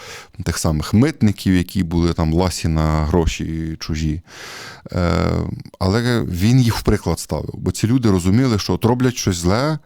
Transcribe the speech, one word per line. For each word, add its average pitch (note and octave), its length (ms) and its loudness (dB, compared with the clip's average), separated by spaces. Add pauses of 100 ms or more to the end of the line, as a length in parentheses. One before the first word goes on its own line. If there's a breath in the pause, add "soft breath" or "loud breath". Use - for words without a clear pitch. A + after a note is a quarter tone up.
(440 loud breath)
тих E2+ 140 -2
самих D#2 360 -2
митників, G#2+ 600 2
які F2+ 280 0
були E2+ 300 0
там D#2+ 200 0
ласі F2 340 0
на D#2 380 0
гроші D#2+ 760 -2
чужі. D#2+ 420 -4 (720 loud breath)
Е, E2+ 400 0 (480)
але A#2 420 0
він G2 400 2
їх A#2 160 2
в - 40 -6
приклад G2 380 0
ставив, - 340 -6
бо - 180 -4
ці - 160 -2
люди A#2 240 2
розуміли, G2 480 2
що - 140 -2
от F2 120 -2
роблять B2 300 2
щось G2 200 -2
зле, A2+ 500 0